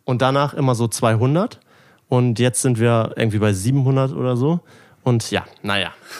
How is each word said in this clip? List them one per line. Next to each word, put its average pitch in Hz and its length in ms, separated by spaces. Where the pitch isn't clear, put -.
und 127 160
danach 139 320
immer 131 220
so 113 120
zweihundert. 127 720
Und 123 320
jetzt 123 220
sind 123 180
wir 117 380
irgendwie 110 220
bei 107 120
siebenhundert 135 600
oder 127 240
so. 156 240
Und 120 260
ja, 92 140
naja. 98 300